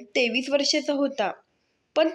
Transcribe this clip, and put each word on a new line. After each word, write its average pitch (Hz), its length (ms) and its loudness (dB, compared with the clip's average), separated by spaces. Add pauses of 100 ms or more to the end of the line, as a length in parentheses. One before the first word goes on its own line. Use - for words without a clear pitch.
(160)
तेवीस 247 340 0
वर्षाचा 285 440 0
होता, 269 380 -2 (640)
पण 320 200 4